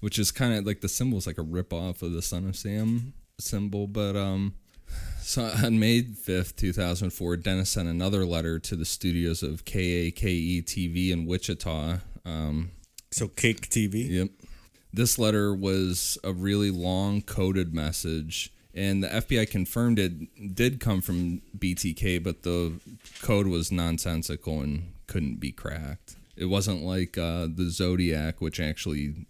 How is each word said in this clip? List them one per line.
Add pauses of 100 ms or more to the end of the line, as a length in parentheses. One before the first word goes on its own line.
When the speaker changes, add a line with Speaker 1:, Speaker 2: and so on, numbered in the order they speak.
Speaker 1:
which
is
kinda
like,
the
symbol's
like
a
ripoff
of
the
Son
of
Sam (240)
symbol.
But,
um, (680)
so (200)
on
May
fifth,
two
thousand
four,
Dennis
sent
another
letter
to
the
studios
of
K
A
K
E
T
V
in
Wichita. (260)
Um, (400)
Speaker 2:
So
Cake
T
V? (180)
Speaker 1:
Yep. (640)
This
letter
was
a
really
long
coded
message, (200)
and
the
F
B
I
confirmed
it
did
come
from (160)
B
T
K,
but
the (460)
code
was
nonsensical
and (140)
couldn't
be
cracked. (200)
It
wasn't
like,
uh,
the
Zodiac,
which
actually